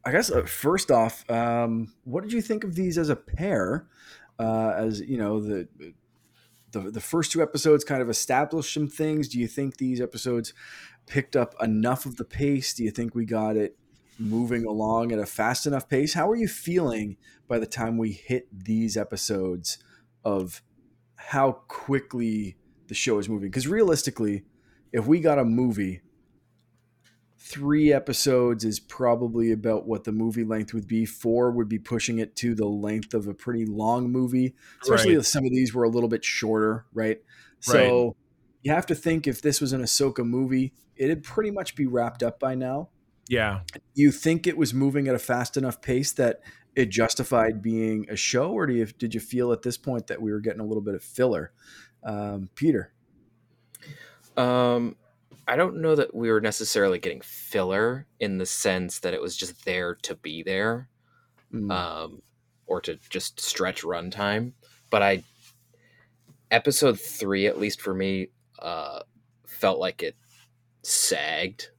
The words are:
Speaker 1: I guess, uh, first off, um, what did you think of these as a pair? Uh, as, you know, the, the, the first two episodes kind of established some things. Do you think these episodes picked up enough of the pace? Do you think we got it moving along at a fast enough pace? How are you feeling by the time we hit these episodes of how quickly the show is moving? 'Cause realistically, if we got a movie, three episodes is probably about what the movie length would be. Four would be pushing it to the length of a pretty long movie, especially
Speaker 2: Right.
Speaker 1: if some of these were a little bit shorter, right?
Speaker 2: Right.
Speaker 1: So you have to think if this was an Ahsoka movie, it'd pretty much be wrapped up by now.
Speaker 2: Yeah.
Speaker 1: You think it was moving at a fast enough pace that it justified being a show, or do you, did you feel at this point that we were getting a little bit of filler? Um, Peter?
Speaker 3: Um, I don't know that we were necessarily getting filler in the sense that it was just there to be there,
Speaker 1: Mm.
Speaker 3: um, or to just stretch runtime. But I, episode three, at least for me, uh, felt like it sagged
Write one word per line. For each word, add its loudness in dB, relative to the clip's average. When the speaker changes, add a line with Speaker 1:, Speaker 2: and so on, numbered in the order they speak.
Speaker 1:
I -2
guess, 4
uh, 2
first 0
off, 4
um, 0
what -6
did -8
you 0
think -2
of -6
these 0
as 2
a 4
pair? -2
Uh, 0
as, -2
you -4
know, 0
the, -4
the, -6
the -8
first -2
two 2
episodes 4
kind -2
of 0
established 0
some -2
things. -2
Do -4
you 0
think -4
these -2
episodes -4
picked -2
up 2
enough 0
of -12
the -8
pace? -2
Do -6
you 0
think -6
we -2
got 0
it 0
moving 0
along 0
at 0
a -2
fast -2
enough -2
pace? 0
How 2
are 2
you 0
feeling -2
by 0
the -2
time -4
we -2
hit -6
these -2
episodes -4
of -2
how 0
quickly -4
the -10
show 0
is -4
moving? -4
'Cause -2
realistically, 2
if -2
we 6
got 4
a 4
movie, 0
three 4
episodes 2
is -2
probably 0
about 0
what -2
the -6
movie 0
length -4
would -6
be. 2
Four 2
would 0
be -2
pushing -4
it -4
to 0
the 0
length -4
of -2
a -8
pretty -4
long 0
movie, 0
especially 4
Speaker 2:
Right. 8
Speaker 1:
if 0
some 2
of 2
these 2
were 2
a 6
little 2
bit -2
shorter, 0
right? 0
Speaker 2:
Right. -20
Speaker 1:
So 4
you 0
have 2
to 2
think 0
if -4
this 2
was 0
an -2
Ahsoka 0
movie, 0
it'd 0
pretty -2
much -8
be 0
wrapped 0
up -2
by 0
now. -4
Speaker 2:
Yeah. 2
Speaker 1:
You 8
think 0
it 0
was 0
moving 0
at 2
a -2
fast -2
enough -2
pace 0
that 2
it 4
justified 2
being 0
a -8
show, 0
or 0
do 2
you, 2
did -8
you -4
feel 0
at -2
this -4
point -6
that -6
we -2
were -2
getting -4
a -6
little -2
bit -4
of -8
filler? -2
Um, -6
Peter? 2
Speaker 3:
Um, 2
I 2
don't 2
know 4
that 2
we 0
were 6
necessarily 2
getting -6
filler -2
in -2
the -2
sense -2
that -2
it -4
was -8
just -10
there -2
to -8
be -12
there, -2
Speaker 1:
Mm. -4
Speaker 3:
um, -6
or -2
to -8
just -8
stretch -4
runtime. -2
But 4
I, 4
episode 4
three, -2
at 0
least -2
for -4
me, -2
uh, -10
felt 0
like -4
it -6
sagged -2